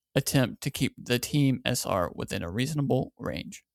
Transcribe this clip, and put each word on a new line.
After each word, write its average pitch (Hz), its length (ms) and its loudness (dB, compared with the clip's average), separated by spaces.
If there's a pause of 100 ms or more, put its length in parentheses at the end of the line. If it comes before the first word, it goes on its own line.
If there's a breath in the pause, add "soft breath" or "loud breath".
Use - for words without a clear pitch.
(140)
attempt - 480 2
to 143 80 -4
keep - 280 -2
the 123 200 2
team 135 460 2
S 120 220 0
R 92 280 2
within - 280 -4
a 85 80 -4
reasonable 131 680 0
range. - 460 -8 (100)